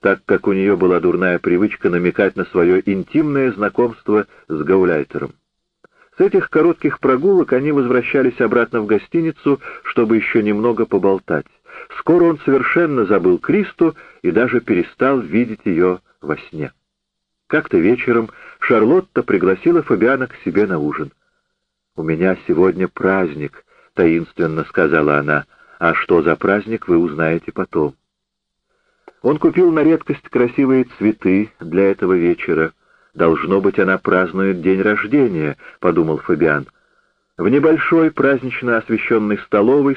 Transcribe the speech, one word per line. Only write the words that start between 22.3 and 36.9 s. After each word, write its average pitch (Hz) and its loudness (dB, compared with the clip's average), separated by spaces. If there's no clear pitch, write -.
сегодня 90 2
праздник", — 80 -4
таинственно 82 0
сказала 76 0
она. 73 -2
"А 85 0
что 85 2
за 90 0
праздник, 104 -4
вы 85 2
узнаете 80 -2
потом". 78 -4
Он - 2
купил 349 2
на 156 0
редкость 156 -2
красивые 127 2
цветы 104 0
для 90 0
этого 95 0
вечера. 82 0
"Должно 82 0
быть, 98 0
она 95 0
празднует 92 -2
день 95 0
рождения", — 104 -2
подумал 82 0
Фабиан. 76 0